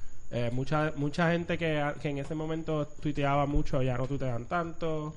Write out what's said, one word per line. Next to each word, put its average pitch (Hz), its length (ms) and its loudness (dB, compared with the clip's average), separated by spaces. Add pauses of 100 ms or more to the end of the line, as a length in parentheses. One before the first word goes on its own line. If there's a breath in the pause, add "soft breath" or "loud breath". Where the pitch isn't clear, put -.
(300 soft breath)
Eh, 120 220 0
mucha, 151 440 2
mucha 147 360 2
gente 170 240 0
que, 156 260 0 (200)
que 156 80 -2
en 139 80 -2
ese 143 160 -4
momento 156 520 -2 (140)
tuiteaba 143 460 2
mucho, 147 360 4
ya 127 140 0
no 127 100 -2
tuitean 127 380 -2
tanto, 160 720 -2